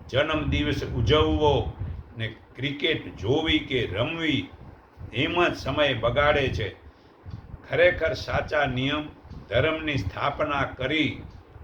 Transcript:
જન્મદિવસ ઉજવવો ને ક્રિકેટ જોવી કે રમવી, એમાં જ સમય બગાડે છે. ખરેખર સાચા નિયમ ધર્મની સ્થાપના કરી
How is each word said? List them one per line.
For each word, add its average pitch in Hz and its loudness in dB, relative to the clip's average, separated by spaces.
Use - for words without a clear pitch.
જન્મદિવસ 147 0
ઉજવવો 151 4
ને 110 -4
ક્રિકેટ 143 -2
જોવી 156 2
કે 127 -2
રમવી, 143 -2
એમાં 165 2
જ - -2
સમય 139 2
બગાડે 135 2
છે. 107 -2
ખરેખર 156 4
સાચા 139 -2
નિયમ 135 0
ધર્મની 151 0
સ્થાપના 143 -2
કરી 135 -2